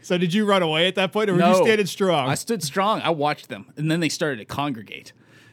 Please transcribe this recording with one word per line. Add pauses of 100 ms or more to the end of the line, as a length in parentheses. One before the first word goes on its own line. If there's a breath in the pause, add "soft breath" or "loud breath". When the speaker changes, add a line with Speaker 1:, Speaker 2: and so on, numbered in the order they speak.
Speaker 1:
so
did
you
run
away
at
that
point,
or
were
you
Speaker 2:
No.
Speaker 1:
standing
strong?
Speaker 2:
I
stood
strong.
I
watched
them,
and
then
they
started
to
congregate. (400 soft breath)